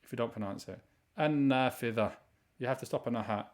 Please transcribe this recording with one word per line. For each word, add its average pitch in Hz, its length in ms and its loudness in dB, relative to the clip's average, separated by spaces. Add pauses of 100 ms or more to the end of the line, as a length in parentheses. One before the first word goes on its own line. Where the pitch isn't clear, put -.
If - 80 -16
you 127 60 -8
don't 117 140 -2
pronounce 101 360 -8
it, 95 120 -12 (380)
an-nafidha. 131 920 2 (480)
You 123 80 -4
have 127 120 0
to - 60 -8
stop - 220 -2
on 117 80 0
a 110 80 0
ha. 107 300 -2